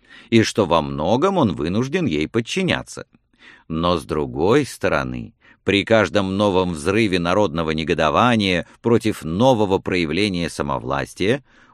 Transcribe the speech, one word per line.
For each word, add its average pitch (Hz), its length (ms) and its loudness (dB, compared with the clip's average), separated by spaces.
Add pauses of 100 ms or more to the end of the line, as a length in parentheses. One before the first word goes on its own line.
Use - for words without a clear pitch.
(300)
и 113 140 6
что - 200 0
во 82 160 2
многом 98 580 0
он 107 160 2
вынужден 127 520 -2
ей 78 220 -2
подчиняться. 120 800 -4 (600)
Но, 85 320 0
с 64 60 -8
другой 78 600 0
стороны, 65 680 -4 (300)
при 98 200 2
каждом 98 520 2
новом 92 360 2
взрыве 92 460 0
народного 85 540 0
негодования 85 920 2 (140)
против 110 440 0
нового 101 540 2
проявления 87 680 -2
самовластия 69 960 -4 (320)